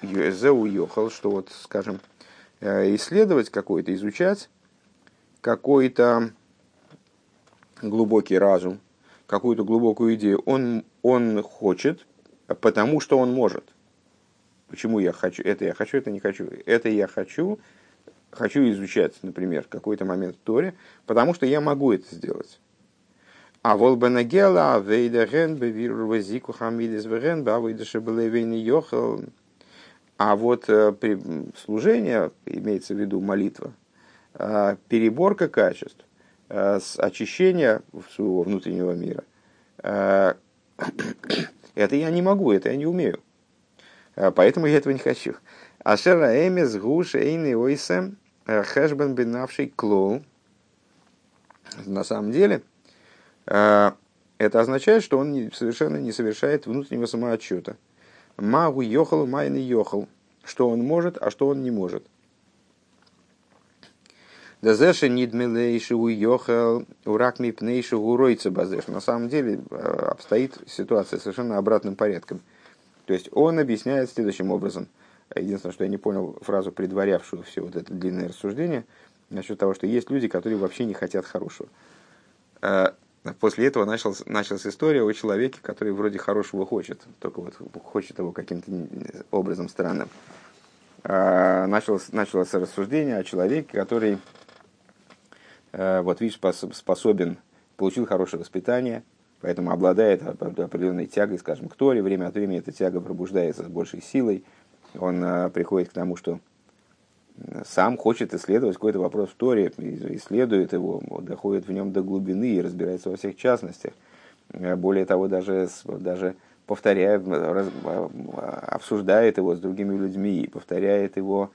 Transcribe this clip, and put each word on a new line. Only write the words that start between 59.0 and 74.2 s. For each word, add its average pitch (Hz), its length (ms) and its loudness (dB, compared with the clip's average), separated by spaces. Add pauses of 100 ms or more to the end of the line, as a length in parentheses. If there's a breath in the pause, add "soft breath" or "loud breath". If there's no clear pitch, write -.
майны 139 320 -2
йохал. 117 500 0 (360)
Что - 260 0
он 117 140 0
может, 170 340 0
а - 120 -2
что 139 180 0
он 139 160 0
не 127 80 -4
может. 95 320 -4 (2500 loud breath)
Да 110 120 6
зэши 143 360 6
нидмелейши 120 840 0
у 117 120 2
йохал, 117 800 2 (200)
урак 113 340 2
мипнейши 120 560 -4
у 113 220 2
ройца 123 320 4
базэш. 92 380 -4
На 101 140 -6
самом 120 280 -4
деле, 127 300 -2 (100)
э, - 60 -14
обстоит - 840 -2 (100)
ситуация 98 520 -2
совершенно 110 380 -6
обратным 101 380 0
порядком. 95 460 -4 (640 soft breath)
То 95 80 -2
есть 90 180 -4
он 160 260 4
объясняет 131 540 -2
следующим 95 400 -2